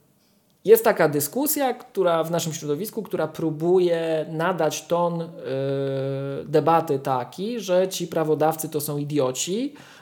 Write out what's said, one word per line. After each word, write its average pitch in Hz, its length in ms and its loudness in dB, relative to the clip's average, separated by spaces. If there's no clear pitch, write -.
jest 214 180 8
taka 180 260 4
dyskusja, 254 640 0
która 175 500 0
w 165 80 -4
naszym 165 220 -2
środowisku, 160 500 -4
która 165 240 -4
próbuje 165 1040 0
nadać 160 560 0
ton, 170 340 0
y, 170 40 -6
debaty 156 540 4
taki, 143 600 -4
że 185 280 2
ci 175 200 -6
prawodawcy 156 600 0
to 151 120 -4
są 147 160 -4
idioci, 147 760 -2